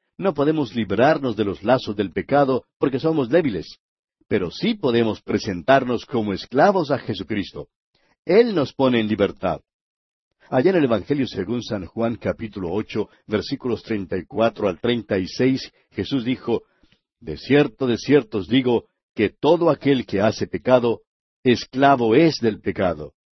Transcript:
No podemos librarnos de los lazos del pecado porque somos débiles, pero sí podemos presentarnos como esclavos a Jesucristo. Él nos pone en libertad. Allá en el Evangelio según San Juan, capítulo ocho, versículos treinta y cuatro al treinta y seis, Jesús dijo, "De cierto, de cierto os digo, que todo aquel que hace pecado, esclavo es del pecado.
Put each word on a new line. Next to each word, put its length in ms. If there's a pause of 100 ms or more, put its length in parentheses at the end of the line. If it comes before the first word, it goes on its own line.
(160)
No 160
podemos 440
librarnos 580
de 100
los 200
lazos 320
del 160
pecado 540 (120)
porque 220
somos 280
débiles, 520 (480)
pero 240
sí 220
podemos 480
presentarnos 840
como 260
esclavos 600
a 60
Jesucristo. 680 (580)
Él 300
nos 180
pone 280
en 80
libertad. 540 (880)
Allá 200
en 60
el 80
Evangelio 420
según 380
San 220
Juan, 280
capítulo 560
ocho, 380 (180)
versículos 560
treinta 340
y 80
cuatro 440
al 100
treinta 400
y 80
seis, 460 (180)
Jesús 340
dijo, 380 (560)
"De 180
cierto, 520
de 100
cierto 400
os 80
digo, 380 (280)
que 160
todo 420
aquel 360
que 140
hace 260
pecado, 540 (420)
esclavo 720
es 260
del 200
pecado. 540 (200)